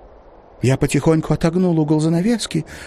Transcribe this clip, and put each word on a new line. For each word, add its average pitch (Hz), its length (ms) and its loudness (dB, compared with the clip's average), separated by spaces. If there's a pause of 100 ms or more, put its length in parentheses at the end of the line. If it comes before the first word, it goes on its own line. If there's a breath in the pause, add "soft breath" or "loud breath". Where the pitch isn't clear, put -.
(640)
Я 131 140 2
потихоньку 156 580 0
отогнул 175 460 0
угол 156 180 2
занавески 170 680 -2 (220 loud breath)